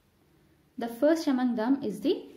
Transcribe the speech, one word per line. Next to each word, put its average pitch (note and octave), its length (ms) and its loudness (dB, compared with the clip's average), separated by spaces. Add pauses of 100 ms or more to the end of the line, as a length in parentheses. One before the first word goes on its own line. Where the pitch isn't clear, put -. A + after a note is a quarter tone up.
(760)
The A#3 100 -4
first D#4+ 380 2
among B3+ 300 0
them B3 280 0
is G#3 160 -6
the - 240 -2 (140)